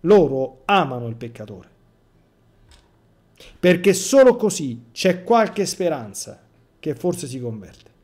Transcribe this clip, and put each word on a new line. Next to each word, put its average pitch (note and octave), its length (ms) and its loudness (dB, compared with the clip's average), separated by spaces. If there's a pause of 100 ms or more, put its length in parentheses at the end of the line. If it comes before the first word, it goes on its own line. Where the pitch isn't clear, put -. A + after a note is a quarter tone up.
Loro C#3 640 2
amano C3+ 420 -2
il A2+ 80 -10
peccatore. A2+ 560 -16 (1900)
Perché F3+ 360 2
solo B3+ 400 6
così D#3 560 -4
c'è F3+ 320 -2
qualche G#3+ 420 0
speranza C#3 760 -8 (400)
che D3+ 140 -6
forse F3 340 -6
si C3 100 -12
converte. A2 520 -12 (140)